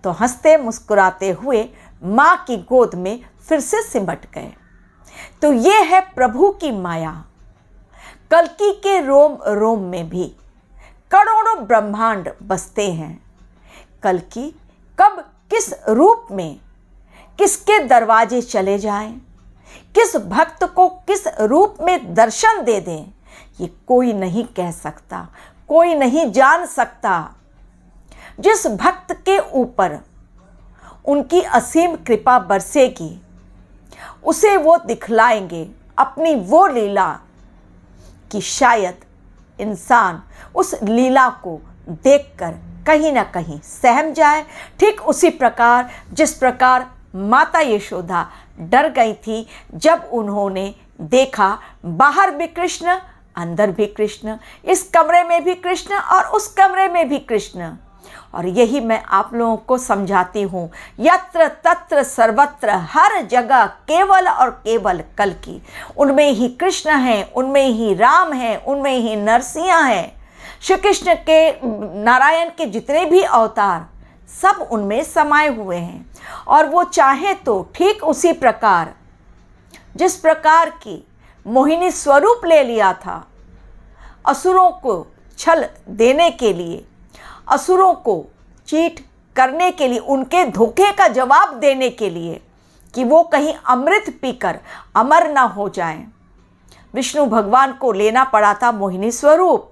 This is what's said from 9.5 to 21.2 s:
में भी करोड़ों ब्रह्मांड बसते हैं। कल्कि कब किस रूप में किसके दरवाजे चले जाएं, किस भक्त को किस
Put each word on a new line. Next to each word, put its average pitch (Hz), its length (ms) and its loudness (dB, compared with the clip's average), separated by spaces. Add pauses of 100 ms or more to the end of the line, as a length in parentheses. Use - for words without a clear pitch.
में 180 280 -10
भी 175 160 -6 (840)
करोड़ों 427 440 4 (100)
ब्रह्मांड 208 680 -2 (120)
बसते 196 480 -6
हैं। 160 220 -10 (880)
कल्कि 190 460 -6 (480)
कब 381 220 2 (320)
किस 415 220 -4 (160)
रूप 381 420 4
में 170 280 -10 (800)
किसके 415 400 2
दरवाजे 233 640 2
चले 202 380 -2
जाएं, 214 340 -8 (840)
किस 427 220 2
भक्त 233 480 -2
को 359 240 2
किस 370 380 -6 (140)